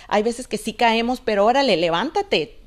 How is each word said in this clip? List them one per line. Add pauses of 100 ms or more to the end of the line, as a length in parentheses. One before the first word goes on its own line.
Hay
veces
que
sí
caemos,
pero
órale,
levántate,